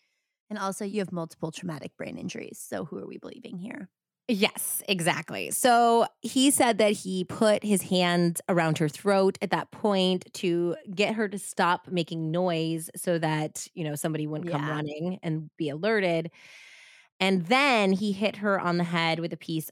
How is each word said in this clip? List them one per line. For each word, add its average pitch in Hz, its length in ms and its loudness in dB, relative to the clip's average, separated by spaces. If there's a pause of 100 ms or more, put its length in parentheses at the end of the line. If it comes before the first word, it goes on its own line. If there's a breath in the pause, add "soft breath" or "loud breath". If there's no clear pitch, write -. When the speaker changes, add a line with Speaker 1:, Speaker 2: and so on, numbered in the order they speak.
(500)
Speaker 1:
And 208 80 -8
also, 196 260 -4
you 202 160 -4
have 185 120 -2
multiple 165 400 -6
traumatic 170 440 -10
brain - 220 -10
injuries, - 420 -10
so 190 260 -8
who 196 120 -10
are 190 100 -10
we - 120 -14
believing - 400 -14
here? 196 300 -12 (380)
Speaker 2:
Yes, - 600 0
exactly. 156 640 -2
So 233 560 4 (140)
he 262 280 2
said 247 280 4
that 214 160 4
he 185 320 -4
put 214 380 2
his 208 180 2
hand 175 640 2
around 165 300 2
her 156 100 2
throat 196 540 2
at 185 100 -4
that 165 180 0
point 185 640 0
to 175 420 0 (180)
get 202 200 0
her 220 120 -2
to 196 100 -8
stop 180 540 0
making 165 400 -2
noise 165 640 0
so 175 240 -2
that, 156 540 -2
you 180 100 -6
know, 151 120 -2
somebody 151 300 -4
wouldn't 156 240 -6
come 156 140 -2
Speaker 1:
Yeah. 160 80 -4
Speaker 2:
running 151 500 -4
and 156 360 -4
be 156 100 -4
alerted. 170 640 0 (880 loud breath)
And 190 280 2
then 240 440 4
he 196 220 0
hit 196 240 -2
her 202 220 0
on 175 180 0
the 175 80 2
head 165 340 0
with 165 140 -4
a 160 40 -8
piece 160 340 -6